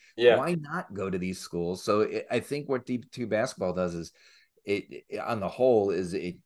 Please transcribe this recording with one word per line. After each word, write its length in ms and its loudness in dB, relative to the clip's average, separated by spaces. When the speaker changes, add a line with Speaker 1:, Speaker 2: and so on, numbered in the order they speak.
Speaker 1:
Yeah. 220 8
Speaker 2:
why 160 2
not 400 -6
go 160 -4
to 80 -2
these 220 -4
schools?" 440 -4
So 180 4
it, 280 -2
I 100 0
think 300 -8
what 160 -2
D 260 -6
two 140 -6
basketball 480 -2
does 220 -2
is 160 -8
it, 440 -4
it, 100 -8
on 200 -4
the 80 -2
whole, 420 4
is 240 0
it, 220 -4